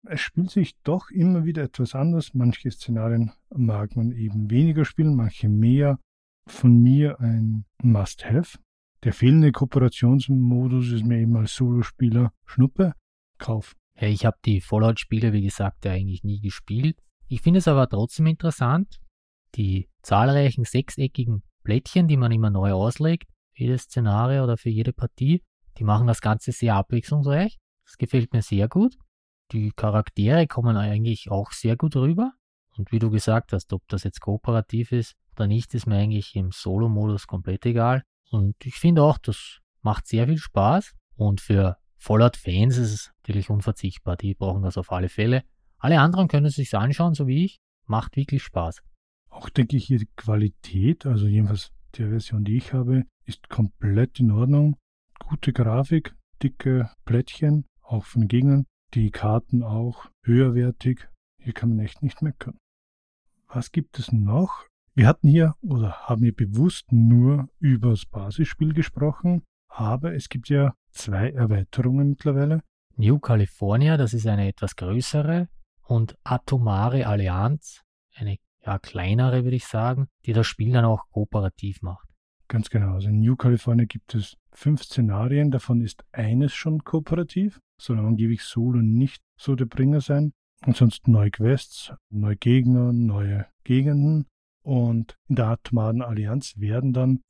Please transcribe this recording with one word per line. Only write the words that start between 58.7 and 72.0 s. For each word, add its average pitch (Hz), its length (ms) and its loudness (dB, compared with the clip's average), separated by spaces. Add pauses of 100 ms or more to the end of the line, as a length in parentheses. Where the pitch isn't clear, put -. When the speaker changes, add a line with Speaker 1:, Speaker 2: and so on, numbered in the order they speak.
Speaker 1:
Die 110 160 2
Karten 113 520 -2
auch 113 440 -6 (180)
höherwertig. 123 840 0 (320)
Hier 127 120 -8
kann 117 180 -2
man 110 100 0
echt - 220 -8
nicht - 200 -6
meckern. - 340 -8 (920)
Was - 240 -8
gibt - 260 -6
es - 140 -6
noch? 110 520 -2 (300)
Wir 120 120 6
hatten 147 220 6
hier 160 320 6
oder 120 480 -4
haben 117 140 0
hier 117 120 2
bewusst 117 560 -2
nur 123 580 4 (120)
übers 120 440 2
Basisspiel 143 680 -4
gesprochen, 156 720 -2 (260)
aber 131 460 -4
es 143 140 -8
gibt 123 200 -10
ja 139 260 2 (160)
zwei 104 400 -4
Erweiterungen 127 800 0